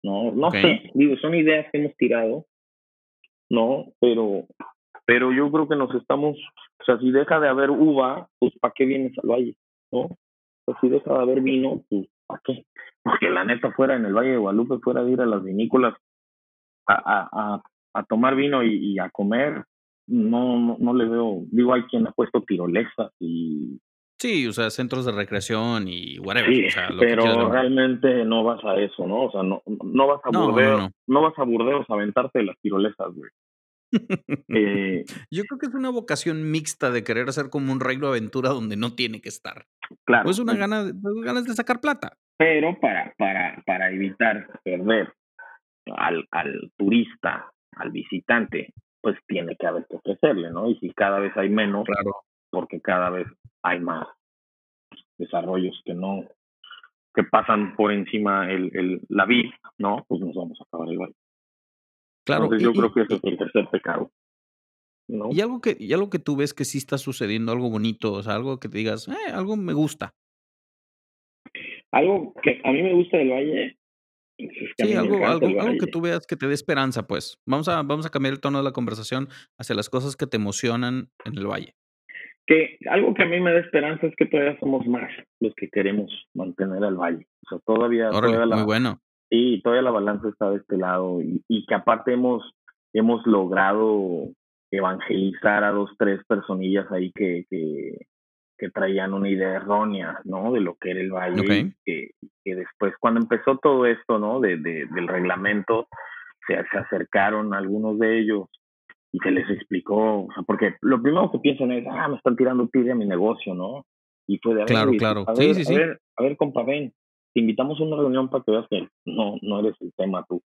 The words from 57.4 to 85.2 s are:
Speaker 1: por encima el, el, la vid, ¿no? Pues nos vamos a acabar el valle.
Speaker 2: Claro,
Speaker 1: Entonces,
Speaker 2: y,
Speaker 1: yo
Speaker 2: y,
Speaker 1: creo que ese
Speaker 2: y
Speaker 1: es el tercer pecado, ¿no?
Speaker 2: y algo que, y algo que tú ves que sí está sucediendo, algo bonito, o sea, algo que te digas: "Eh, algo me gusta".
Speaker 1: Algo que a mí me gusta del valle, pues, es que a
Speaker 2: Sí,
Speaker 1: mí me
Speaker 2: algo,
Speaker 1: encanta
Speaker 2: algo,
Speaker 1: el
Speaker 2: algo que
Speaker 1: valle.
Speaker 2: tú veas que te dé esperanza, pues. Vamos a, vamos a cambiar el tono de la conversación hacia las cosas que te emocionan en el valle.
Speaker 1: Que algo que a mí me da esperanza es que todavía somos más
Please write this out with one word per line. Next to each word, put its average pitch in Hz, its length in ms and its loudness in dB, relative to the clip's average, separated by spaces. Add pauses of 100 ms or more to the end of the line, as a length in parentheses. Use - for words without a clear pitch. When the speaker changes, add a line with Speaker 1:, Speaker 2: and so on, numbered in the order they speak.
Speaker 1:
por 104 160 4
encima 98 580 -2
el, 92 260 -2
el, 92 320 -2
la 98 180 2
vid, 120 240 2 (280)
¿no? 104 300 -2
Pues 82 120 -2
nos 85 140 -6
vamos 85 260 -8
a - 40 -20
acabar 82 240 -10
el 85 100 -4
valle. 92 160 -8 (1120)
Speaker 2:
Claro, 147 180 2
Speaker 1:
Entonces, 113 180 2
Speaker 2:
y, - 20 2
Speaker 1:
yo 117 80 6
Speaker 2:
y, 101 60 4
Speaker 1:
creo 113 160 4
que 120 80 4
ese 104 120 0
Speaker 2:
y - 20 -2
Speaker 1:
es - 80 -6
el 92 140 -2
tercer 101 320 0
pecado, - 400 -4 (960)
¿no? 110 220 -6
Speaker 2:
y 156 120 0
algo 240 180 -4
que, 233 180 0
y 107 140 -4
algo 196 180 0
que 180 80 -4
tú 147 180 -2
ves 143 180 -2
que 139 100 -4
sí - 140 -6
está 135 200 -6
sucediendo, 113 540 -4
algo 123 180 -2
bonito, 110 420 -2
o 101 100 -6
sea, 104 120 -4
algo 127 240 -4
que 117 100 -12
te 98 100 -8
digas: 110 300 -4
"Eh, 381 240 -8
algo 196 240 -4
me 180 180 -4
gusta". 147 380 -2 (1800)
Speaker 1:
Algo 165 500 0
que 131 220 0
a 131 80 2
mí 147 100 0
me 185 120 0
gusta 175 240 4
del 131 120 2
valle, 151 460 -2 (600)
pues, - 140 -14
es - 260 -14
que - 60 -2
a 214 40 2
Speaker 2:
Sí, - 0 -
Speaker 1:
mí 214 80 2
me - 40 2
Speaker 2:
algo, 202 180 2
Speaker 1:
encanta - 160 2
Speaker 2:
algo, - 140 2
Speaker 1:
el 95 140 2
Speaker 2:
algo 233 180 0
que 180 80 0
Speaker 1:
valle. - 60 -6
Speaker 2:
tú 170 80 -4
veas 170 260 -2
que 165 100 -4
te 135 120 -4
dé 143 60 2
esperanza, 135 520 -2
pues. - 400 -6
Vamos 147 220 0
a, 165 140 0
vamos 147 240 -2
a - 40 -8
cambiar 135 240 -2
el 139 60 -12
tono 143 180 0
de 139 60 0
la 135 80 -2
conversación 120 560 -4 (300)
hacia 117 180 -4
las 104 120 -2
cosas 131 280 -4
que 135 100 -4
te 120 100 -4
emocionan 120 760 -2 (140)
en 110 140 -8
el 98 80 -6
valle. 98 280 -8 (720)
Speaker 1:
Que 160 320 4 (120)
algo 196 240 2
que 196 80 0
a 175 40 4
mí 175 140 0
me 175 120 4
da 170 80 6
esperanza 156 460 -2
es 156 100 -4
que 156 100 2
todavía 143 340 0
somos 135 260 -2
más 120 240 -2 (300)